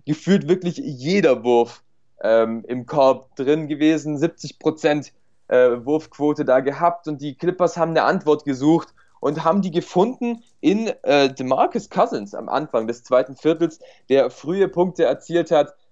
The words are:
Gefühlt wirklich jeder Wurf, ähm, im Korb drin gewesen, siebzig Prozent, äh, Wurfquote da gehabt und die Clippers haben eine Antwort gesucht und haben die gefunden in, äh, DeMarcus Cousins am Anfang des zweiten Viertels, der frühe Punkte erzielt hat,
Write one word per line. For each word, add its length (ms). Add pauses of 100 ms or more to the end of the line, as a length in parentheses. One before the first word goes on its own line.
Gefühlt 440
wirklich 280
jeder 680
Wurf, 400 (400)
ähm, 460
im 180
Korb 480
drin 320
gewesen, 520
siebzig 420
Prozent, 520 (360)
äh, 220 (140)
Wurfquote 600
da 160
gehabt 480
und 120
die 140
Clippers 420
haben 140
eine 120
Antwort 420
gesucht 500 (260)
und 240
haben 180
die 100
gefunden 720 (180)
in, 280 (140)
äh, 300
DeMarcus 560
Cousins 460
am 140
Anfang 380
des 180
zweiten 320
Viertels, 420 (300)
der 220
frühe 380
Punkte 360
erzielt 460
hat, 240 (180)